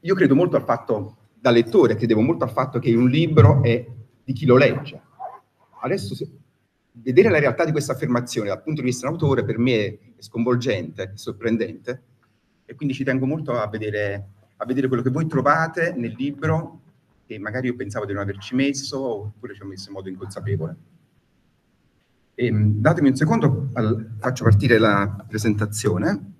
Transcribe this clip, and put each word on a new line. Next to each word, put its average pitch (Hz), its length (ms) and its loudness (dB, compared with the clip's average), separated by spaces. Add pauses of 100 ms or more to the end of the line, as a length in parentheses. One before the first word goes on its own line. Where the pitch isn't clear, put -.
Io 185 140 0
credo 147 200 6
molto 160 220 2
al - 60 0
fatto, 110 540 -4 (220)
da 127 120 2
lettore, 117 440 6
credevo 110 260 2
molto 156 220 0
al 123 60 -4
fatto 127 300 -2
che 117 160 0
un 123 120 4
libro 139 560 6
è 113 220 0 (380)
di 131 100 -6
chi 151 120 -6
lo 123 120 8
legge. - 420 2 (840)
Adesso 127 340 -4
se, - 140 -12 (640)
vedere 131 360 4
la 165 100 4
realtà 139 240 2
di 160 80 0
questa 147 220 -2
affermazione 120 560 -4
dal 92 140 -6
punto 151 180 -6
di 123 60 -2
vista 123 180 -4
dell'autore 139 400 0
per 110 140 -4
me 123 160 2
è 104 240 -2 (180)
sconvolgente, 113 840 -2
è 95 100 -12
sorprendente, 113 880 -6 (640)
e 127 100 -20
quindi 139 200 -6
ci 135 80 -6
tengo 131 240 -2
molto 139 260 -4
a 113 140 -4
vedere, 104 600 -6 (300)
a 107 80 -8
vedere 131 220 -2
quello 123 160 0
che 131 80 0
voi 156 160 -2
trovate 160 680 0
nel 113 220 -6
libro, 156 640 -4 (440)
che 107 120 -12
magari 110 300 -6
io 120 80 -2
pensavo 104 300 -8
di 101 80 -6
non 101 100 -6
averci 101 320 -8
messo, 135 440 -2
oppure 107 540 -8
ci 98 80 -20
ho 98 60 -14
messo 95 220 -16
in 101 40 -14
modo 95 160 -12
inconsapevole. 101 680 -6 (1600)
Ehm, 107 480 2
datemi 151 280 4
un 127 60 2
secondo, 156 580 2
al-, 113 440 -2
faccio 127 260 -4
partire 110 360 6
la 101 480 2
presentazione. 107 1120 -2